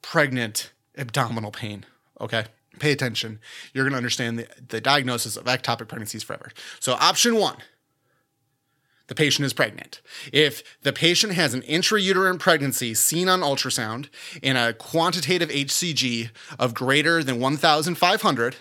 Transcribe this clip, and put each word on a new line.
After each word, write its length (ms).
pregnant 680
abdominal 560
pain, 320
okay? 240
Pay 120
attention. 480
You're 100
gonna 140
understand 400
the, 100
the 140
diagnosis 560
of 100
ectopic 420
pregnancies 340
forever. 300
So 140
option 420
one, 220
the 80
patient 320
is 40
pregnant. 480
If 320
the 100
patient 400
has 220
an 80
intrauterine 760
pregnancy 540
seen 340
on 140
ultrasound 680
and 140
a 160
quantitative 760
H 200
C 200
G 380
of 160
greater 480
than 160
one 180
thousand 380
five 260
hundred 400